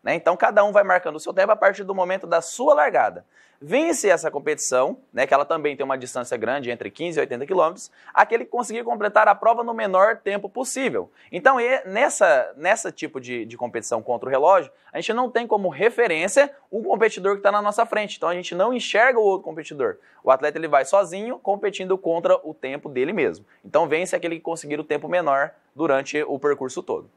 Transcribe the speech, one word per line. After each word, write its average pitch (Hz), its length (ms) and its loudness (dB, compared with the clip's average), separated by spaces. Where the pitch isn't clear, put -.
né? 143 120 -2
Então, 170 200 0
cada 208 280 4
um 208 80 2
vai 202 120 6
marcando 180 320 0
o 156 40 -12
seu - 140 -10
tempo 190 180 2
a 214 40 4
partir 202 280 0
do 196 120 -6
momento 185 320 -4
da 165 140 0
sua 285 320 0
largada. 147 520 0
Vence 247 460 0
essa 160 240 2
competição, 147 680 -2
né, 131 160 -2
que - 60 2
ela 139 100 4
também 147 320 -2
tem 139 80 -6
uma 135 140 -4
distância 123 400 -8
grande, 120 340 -4
entre 113 180 -8
quinze 160 300 -6
e - 20 0
oitenta 127 240 -4
quilômetros, 175 460 -2
aquele 233 320 2
que - 60 -16
conseguir 233 340 -6
completar 214 420 2
a 202 80 6
prova 233 300 2
no 233 80 -6
menor 208 420 2
tempo 202 320 -6
possível. 226 640 -4
Então, 247 300 2
e, 247 240 0
nessa, 185 720 2
nessa 180 340 0
tipo 147 300 -10
de, 120 240 -8
de 113 140 -12
competição 117 440 -6
contra 120 280 -6
o - 20 -2
relógio, 151 400 4
a 160 80 -8
gente 185 100 -6
não 240 180 -2
tem 233 160 -2
como 202 220 0
referência 196 880 2
o 220 100 -6
competidor 202 540 0
que 196 60 -14
tá 202 100 4
na 208 100 0
nossa 208 240 0
frente. 214 300 -4
Então, 160 140 -4
a 175 40 -2
gente 180 220 -8
não 214 180 2
enxerga 240 460 2
o 220 40 2
outro 190 200 2
competidor. 147 540 -6
O 127 80 2
atleta, 143 260 2
ele 160 120 2
vai 135 160 4
sozinho, 196 520 0
competindo 196 600 -2
contra 175 440 2
o 156 120 -12
tempo 139 340 -10
dele 135 240 -2
mesmo. 127 340 -2
Então, 151 240 2
vence 180 260 -2
aquele 170 220 -4
que 160 40 -16
conseguir 156 380 -8
o 151 60 -8
tempo 147 240 -4
menor 156 420 0
durante 143 480 0
o 131 160 -6
percurso 139 420 -2
todo. 85 360 -8